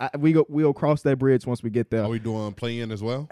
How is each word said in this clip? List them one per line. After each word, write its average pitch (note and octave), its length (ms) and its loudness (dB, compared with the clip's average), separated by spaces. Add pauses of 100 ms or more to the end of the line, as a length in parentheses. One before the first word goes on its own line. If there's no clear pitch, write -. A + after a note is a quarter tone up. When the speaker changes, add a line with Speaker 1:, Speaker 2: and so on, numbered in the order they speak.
Speaker 1:
I, B2+ 160 -6
we D3+ 160 4
go, D#3 160 6
we'll D3 240 2
cross D3+ 300 0
that C3+ 160 2
bridge C3 260 4
once B2 180 -4
we A#2 60 -4
get A2+ 220 -2
there. A2+ 140 0
Speaker 2:
Are G#2 40 -2
we A2+ 120 -4
doing A2 340 -6
play-in A#2 380 -6
as G2+ 100 -8
well? B2+ 300 -6